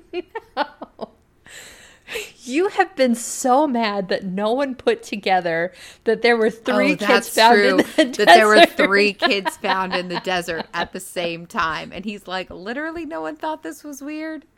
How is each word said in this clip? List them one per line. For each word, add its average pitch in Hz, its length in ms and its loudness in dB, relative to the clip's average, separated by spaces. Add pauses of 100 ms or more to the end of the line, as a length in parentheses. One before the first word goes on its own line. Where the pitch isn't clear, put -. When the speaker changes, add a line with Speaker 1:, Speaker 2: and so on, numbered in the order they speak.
(120)
Speaker 1:
<laughs> 349 120 -8 (320)
Speaker 2:
No. - 540 -10 (1300)
You 277 240 -2
have 381 280 -2
been 254 200 2
so 262 500 0
mad 214 440 -2
that 202 140 -4
no 196 280 -2
one 262 240 -2
put - 260 -2
together 180 680 -2 (320)
that 226 180 0
there 233 160 4
were 220 140 0
three 208 420 0
Speaker 1:
Oh, - 40 -2
Speaker 2:
kids - 100 -16
Speaker 1:
that's - 220 2
Speaker 2:
found 226 260 6
Speaker 1:
true. 202 140 4
Speaker 2:
in 185 80 2
the - 60 4 (420)
Speaker 1:
That - 100 10
there 220 120 6
were 214 80 6
Speaker 2:
desert. 226 220 6
Speaker 1:
three 196 360 2
kids 208 440 -2
found 190 380 -2
in 180 140 -4
the 175 100 -6
desert 175 560 -4
at 170 180 -6
the 190 60 -12
same 170 480 -8
time. 165 440 -6
And 190 140 -14
he's 208 220 -12
like, 185 240 -8
"Literally 285 540 -10
no 320 160 -10
one 311 160 -8
thought 311 260 -10
this 320 200 -14
was 294 200 -16
weird? 311 420 -12 (120)